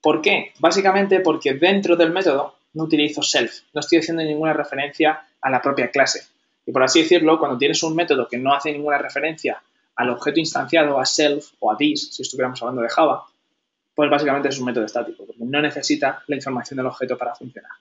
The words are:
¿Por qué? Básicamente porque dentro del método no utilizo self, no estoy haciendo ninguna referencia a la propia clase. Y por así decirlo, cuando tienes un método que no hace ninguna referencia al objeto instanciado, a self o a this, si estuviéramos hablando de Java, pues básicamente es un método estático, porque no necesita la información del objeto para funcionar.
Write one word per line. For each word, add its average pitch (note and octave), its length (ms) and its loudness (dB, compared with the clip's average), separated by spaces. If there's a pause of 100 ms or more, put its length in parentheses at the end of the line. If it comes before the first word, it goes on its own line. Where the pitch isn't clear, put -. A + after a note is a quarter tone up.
¿Por D#3 180 2
qué? G3 380 -2
Básicamente F#3+ 600 4
porque D#3 340 0
dentro F#3 400 4
del E3 160 4
método D#3 460 0 (160)
no D#3+ 120 -4
utilizo D3 380 0
self, - 380 -2 (120)
no D3 80 -4
estoy E3+ 180 2
haciendo E3 240 -2
ninguna D#3 300 -2
referencia D3+ 720 -2 (140)
a C3 100 -2
la B2+ 100 2
propia C3+ 300 -2
clase. - 360 0 (400)
Y - 60 -8
por C3 100 4
así D3+ 200 4
decirlo, D#3+ 360 4
cuando C3+ 200 -2
tienes D#3 240 0
un D#3+ 120 -4
método D3+ 340 0
que A#2+ 100 -8
no C3+ 160 2
hace D3+ 180 -4
ninguna D3 260 -2
referencia C#3+ 640 -6 (340)
al B2 120 0
objeto C#3+ 320 -2
instanciado, D3 580 0
a C3 60 0
self D3 540 0
o A2 120 0
a G#2+ 60 0
this, D3 380 -2
si - 80 -10
estuviéramos B2+ 400 -6
hablando B2 180 -6
de A#2 80 -2
Java, C#3+ 380 2 (680)
pues D3 140 2
básicamente C#3+ 400 0
es C3 100 -4
un B2 60 -6
método A#2+ 220 -2
estático, - 400 -8
porque A2+ 180 -14
no C#3+ 160 -2
necesita C#3+ 680 -2
la C#3+ 100 -4
información C3 420 -8
del B2+ 80 -4
objeto B2 320 -6
para - 160 -6
funcionar. - 460 -18